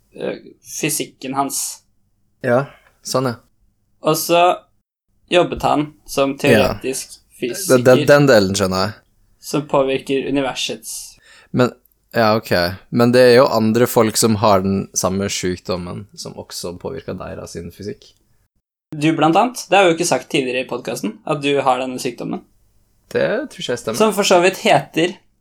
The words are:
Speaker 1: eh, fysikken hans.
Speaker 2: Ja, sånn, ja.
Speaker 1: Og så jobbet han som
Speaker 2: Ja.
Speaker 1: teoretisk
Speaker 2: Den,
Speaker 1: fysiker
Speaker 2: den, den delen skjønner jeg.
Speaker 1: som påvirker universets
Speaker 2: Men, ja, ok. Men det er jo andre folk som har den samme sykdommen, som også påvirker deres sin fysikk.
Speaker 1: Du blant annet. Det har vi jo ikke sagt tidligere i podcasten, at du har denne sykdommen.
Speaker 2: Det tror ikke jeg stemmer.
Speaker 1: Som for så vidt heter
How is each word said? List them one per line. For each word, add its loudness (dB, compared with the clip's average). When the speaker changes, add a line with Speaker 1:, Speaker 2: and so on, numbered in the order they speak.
Speaker 1:
eh, -10
fysikken -6
hans. -4
Speaker 2:
Ja, 2
sånn, -2
ja. -4
Speaker 1:
Og 2
så 2
jobbet 0
han 0
som 0
Speaker 2:
Ja. -6
Speaker 1:
teoretisk 0
Speaker 2:
Den, -6
Speaker 1:
fysiker 2
Speaker 2:
den, 4
den 6
delen 4
skjønner -2
jeg. -8
Speaker 1:
som -6
påvirker -2
universets -6
Speaker 2:
Men, 2
ja, 2
ok. -6
Men 2
det 6
er 8
jo 6
andre 2
folk 2
som 2
har 4
den -2
samme -2
sykdommen, -8
som -16
også -12
påvirker -12
deres -14
sin -14
fysikk. -16
Speaker 1:
Du 0
blant 2
annet. 0
Det 2
har 6
vi 4
jo -4
ikke -2
sagt -2
tidligere -2
i -16
podcasten, -8
at -4
du 0
har 2
denne -6
sykdommen. -8
Speaker 2:
Det -2
tror -18
ikke -6
jeg -4
stemmer. -6
Speaker 1:
Som 2
for -2
så 4
vidt 2
heter 0